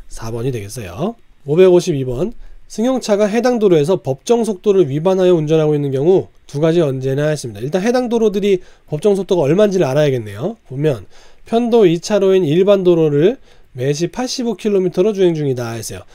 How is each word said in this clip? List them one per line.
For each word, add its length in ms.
사 240
번이 200
되겠어요. 640
오백오십이 600
번, 280
승용차가 600
해당 320
도로에서 420
법정 420
속도를 460
위반하여 460
운전하고 400
있는 160
경우 380
두 120
가지 220
언제나 460
했습니다. 340
일단 220
해당 260
도로들이 520
법정 280
속도가 260
얼마인지를 440
알아야겠네요. 720
보면 380
편도 400
이 140
차로인 440
일반 400
도로를 540
매시 340
팔십오 480
킬로미터로 580
주행 220
중이다 360
했어요. 280